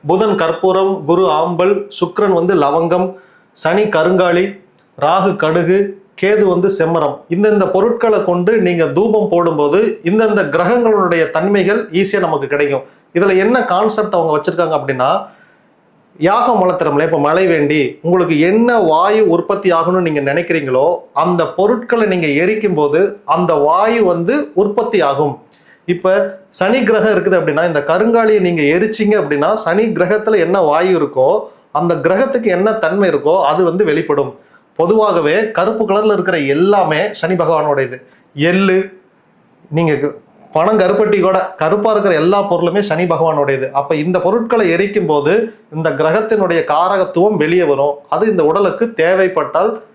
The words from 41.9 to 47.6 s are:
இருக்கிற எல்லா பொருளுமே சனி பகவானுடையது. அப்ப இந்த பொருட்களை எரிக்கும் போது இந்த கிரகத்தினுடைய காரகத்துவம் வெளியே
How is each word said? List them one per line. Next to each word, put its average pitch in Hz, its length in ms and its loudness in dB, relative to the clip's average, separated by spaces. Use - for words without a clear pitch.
இருக்கிற 202 240 0
எல்லா 185 380 0
பொருளுமே 170 260 0
சனி 180 260 -2
பகவானுடையது. 143 680 0
அப்ப 139 260 -2
இந்த 175 220 -2
பொருட்களை 226 520 0
எரிக்கும் 196 360 -2
போது 156 480 0
இந்த 160 160 -2
கிரகத்தினுடைய 170 760 0
காரகத்துவம் 185 720 0
வெளியே 170 280 2